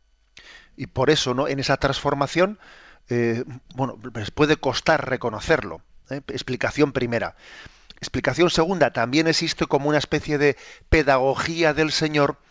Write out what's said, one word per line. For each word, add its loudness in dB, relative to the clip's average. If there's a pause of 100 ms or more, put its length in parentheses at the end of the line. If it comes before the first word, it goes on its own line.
(760)
Y -10
por 0
eso, 0
¿no? -2
En -4
esa 0
transformación, 0 (500)
eh, 0 (320)
bueno, -4 (160)
les -8
puede 2
costar 0
reconocerlo, -2 (280)
¿eh? -8
Explicación -2
primera. -4 (640)
Explicación 0
segunda, 2
también 0
existe 0
como 0
una 2
especie -2
de 2 (320)
pedagogía 2
del 0
Señor, 0 (140)